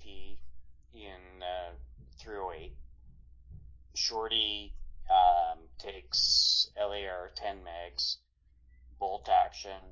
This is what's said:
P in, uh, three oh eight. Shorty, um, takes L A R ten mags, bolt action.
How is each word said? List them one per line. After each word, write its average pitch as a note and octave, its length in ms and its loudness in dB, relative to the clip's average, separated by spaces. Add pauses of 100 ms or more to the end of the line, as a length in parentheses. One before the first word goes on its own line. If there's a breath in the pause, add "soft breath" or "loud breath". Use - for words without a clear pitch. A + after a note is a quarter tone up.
P G2 360 0 (560)
in, F#2 480 -14
uh, F2+ 280 -4 (480)
three G#2+ 200 -10
oh F#2+ 140 -2
eight. E2 240 -10 (1160)
Shorty, G#2+ 800 -2 (340)
um, F2 520 8 (180)
takes - 1000 2
L G2+ 160 0
A G2+ 140 -2
R F#2 300 -4
ten G2 260 -6
mags, F2 560 -6 (800)
bolt G2 300 -4
action. F#2+ 520 4 (120)